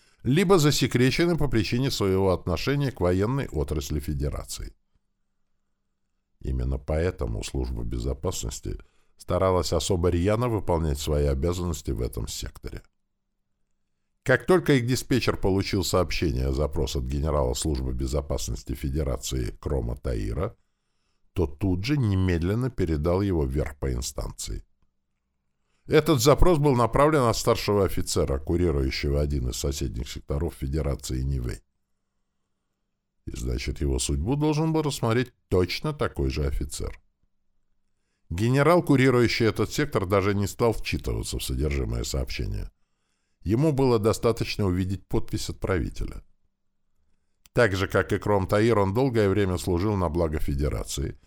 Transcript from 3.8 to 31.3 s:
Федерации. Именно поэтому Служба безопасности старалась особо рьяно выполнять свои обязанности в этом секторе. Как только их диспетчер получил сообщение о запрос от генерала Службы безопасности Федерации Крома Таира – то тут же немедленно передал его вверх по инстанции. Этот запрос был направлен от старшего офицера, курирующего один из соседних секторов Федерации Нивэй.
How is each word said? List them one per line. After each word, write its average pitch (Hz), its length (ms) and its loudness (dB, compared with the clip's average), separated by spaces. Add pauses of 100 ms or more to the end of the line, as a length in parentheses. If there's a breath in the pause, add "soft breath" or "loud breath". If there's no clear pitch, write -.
Федерации. - 760 -6 (1700)
Именно 64 400 -4
поэтому 73 640 -4
Служба 62 400 -6
безопасности 58 960 -6 (440 soft breath)
старалась 90 480 2
особо 87 380 0
рьяно 104 400 2
выполнять 82 500 0
свои 73 280 0
обязанности 82 640 -2
в 57 100 -4
этом 57 260 -6
секторе. - 540 -12 (1400)
Как 131 220 2
только 165 280 4
их 120 120 4
диспетчер 120 520 0
получил 95 480 0
сообщение 78 600 0
о 69 40 0
запрос 71 460 -2
от 64 60 -2
генерала 71 500 0
Службы 65 400 -4
безопасности 65 800 -4
Федерации 67 800 -4 (100)
Крома 62 340 -4
Таира – 98 640 -6 (720)
то 90 160 0
тут 95 380 -2
же 147 120 0
немедленно 95 720 2
передал 85 520 0
его 87 240 0
вверх 67 340 -4
по 67 140 -2
инстанции. - 720 -8 (1200)
Этот 151 340 4
запрос 151 380 8
был 143 160 4
направлен 139 480 4
от 113 140 2
старшего 104 480 2
офицера, 71 540 0
курирующего 73 840 0
один 69 280 -2
из 58 60 -6
соседних 67 540 -6
секторов 73 460 -6
Федерации 69 640 -4
Нивэй. 64 400 -4 (1600)